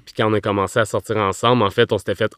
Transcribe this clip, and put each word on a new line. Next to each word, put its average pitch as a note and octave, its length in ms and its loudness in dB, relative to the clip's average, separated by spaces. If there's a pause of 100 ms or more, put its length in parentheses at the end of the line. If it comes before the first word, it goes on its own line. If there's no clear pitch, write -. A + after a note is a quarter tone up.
puis - 100 -20
quand A2 140 2
on A2 40 0
a G#2 80 0
commencé G2+ 380 0
à A2 60 4
sortir G#2+ 320 -4
ensemble, A2 460 2
en G2 60 2
fait, A2+ 220 0
on A2 60 0
s'était G2 180 -4
fait A2 220 -2